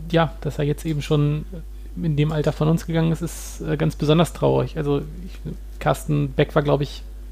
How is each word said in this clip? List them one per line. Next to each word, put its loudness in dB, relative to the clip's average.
ja, 4
dass -4
er 2
jetzt -2
eben 0
schon 2
in 0
dem 2
Alter 2
von 2
uns 2
gegangen 2
ist, -2
ist, -8
äh, -2
ganz 0
besonders 4
traurig. 2
Also 0
ich, -10
Carsten 0
Beck 2
war, 4
glaub 4
ich, -6